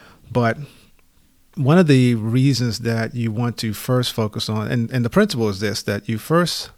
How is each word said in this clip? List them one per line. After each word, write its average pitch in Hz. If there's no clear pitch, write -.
But 117
one 151
of 185
the 127
reasons 117
that 113
you 117
want 120
to 110
first 127
focus 113
on, 110
and, 117
and 123
the 117
principle 185
is 95
this, 101
that 101
you 113
first 165